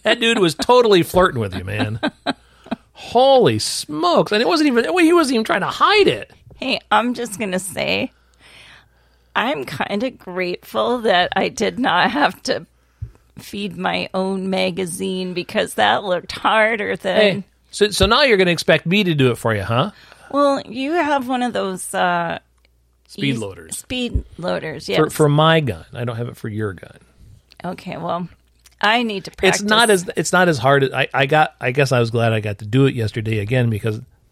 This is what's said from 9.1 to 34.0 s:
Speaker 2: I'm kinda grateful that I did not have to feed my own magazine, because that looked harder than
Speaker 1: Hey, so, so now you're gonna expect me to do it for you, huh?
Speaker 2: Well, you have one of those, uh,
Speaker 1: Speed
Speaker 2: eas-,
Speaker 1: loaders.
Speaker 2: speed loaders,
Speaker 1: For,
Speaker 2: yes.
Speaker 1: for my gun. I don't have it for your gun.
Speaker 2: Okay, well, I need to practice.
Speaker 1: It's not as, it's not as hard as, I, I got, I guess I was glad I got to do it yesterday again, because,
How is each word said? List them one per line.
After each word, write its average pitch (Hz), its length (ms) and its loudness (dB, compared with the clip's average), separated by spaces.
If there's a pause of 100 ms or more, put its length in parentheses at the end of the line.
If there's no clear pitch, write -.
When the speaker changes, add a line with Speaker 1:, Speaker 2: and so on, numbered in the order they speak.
Speaker 2:
I'm 240 300 -2
kinda - 460 -6
grateful 185 880 -6
that 190 380 0
I 196 120 0
did 190 300 -4
not 180 320 2
have 254 340 -2
to 175 220 -6 (720)
feed 202 380 -10
my 180 380 -4
own 190 340 -4
magazine, 185 840 -4
because 180 400 -4
that 214 300 2
looked 180 280 -4
harder 214 640 0
than 180 240 -4
Speaker 1:
Hey, 196 240 2 (260)
so, 208 200 0
so 190 160 2
now 240 160 4
you're 233 160 4
gonna 180 120 4
expect 160 360 2
me 196 180 2
to 175 100 0
do 131 160 4
it 117 60 -2
for 113 180 -2
you, 101 80 -4
huh? 120 280 0 (400)
Speaker 2:
Well, 277 320 2
you 269 300 -6
have 294 360 0
one 254 140 -2
of 240 100 -2
those, 196 420 -6
uh, 175 440 -2 (680)
Speaker 1:
Speed - 160 -8 (100)
Speaker 2:
eas-, 110 40 -6
Speaker 1:
loaders. 85 400 -10
Speaker 2:
speed 247 460 -6 (140)
loaders, 165 480 -6
Speaker 1:
For, 196 60 -6
Speaker 2:
yes. 156 200 0
Speaker 1:
for 151 160 2
my 160 320 4
gun. 98 320 -4
I 120 140 -8
don't 117 100 -6
have 120 120 -8
it - 100 -14
for 120 100 -8
your 104 240 -6
gun. - 260 -18 (640)
Speaker 2:
Okay, 180 340 -10
well, 170 300 -6 (520)
I 226 220 2
need 208 220 -6
to - 60 -14
practice. 190 300 0
Speaker 1:
It's 208 100 -4
not 220 200 4
as, 185 260 2
it's 170 160 -4
not 180 160 4
as 156 100 2
hard 139 260 4
as, 131 80 0
I, 135 200 -2
I 139 140 0
got, 151 340 2
I 123 120 -2
guess 139 200 0
I 123 80 2
was 117 100 0
glad 113 220 0
I 110 80 -2
got 104 180 -6
to 107 80 -12
do 131 200 4
it 131 80 0
yesterday 110 460 -4
again, 117 280 0
because, 110 320 -4 (320)